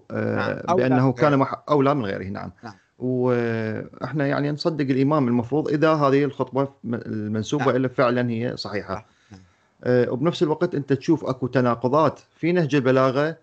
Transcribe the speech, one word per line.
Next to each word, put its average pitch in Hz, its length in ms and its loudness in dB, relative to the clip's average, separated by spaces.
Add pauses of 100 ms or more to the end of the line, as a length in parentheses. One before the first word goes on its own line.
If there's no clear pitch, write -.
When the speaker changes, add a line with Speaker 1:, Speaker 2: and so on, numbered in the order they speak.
(120)
Speaker 1:
آه، 110 240 -2
Speaker 2:
نعم. 107 340 -4
أولى 131 200 2
Speaker 1:
بأنه 127 160 4
Speaker 2:
من 127 80 2
Speaker 1:
كان 151 160 2
Speaker 2:
غيره. 143 60 4
Speaker 1:
مح-، - 340 -2
أولى 143 260 2
من 120 100 -2
غيره. 98 180 -4
نعم. 95 280 -10 (120)
Speaker 2:
نعم. 110 100 -14 (260)
Speaker 1:
وإحنا 123 1300 -2
يعني 143 240 -2
نصدق 151 340 -2
الإمام 135 420 2
المفروض 120 420 0
إذا 156 240 2
هذه 139 300 4
الخطبة 131 400 -2
م-، 120 320 -6
المنسوبة 110 680 -4
Speaker 2:
نعم. 123 100 4
Speaker 1:
إلى 131 140 0
فعلا 123 400 0
هي 117 280 -4
صحيحة. 98 380 -8
Speaker 2:
صح. 104 100 -10 (260)
نعم. 95 100 -20 (420)
Speaker 1:
آه، 123 280 2
وبنفس 160 320 -2
الوقت 156 320 0
أنت 143 180 -2
تشوف 147 320 0
أكو 131 220 -4
تناقضات 123 720 2 (200)
في 165 120 0
نهج 160 240 2
البلاغة، 131 680 2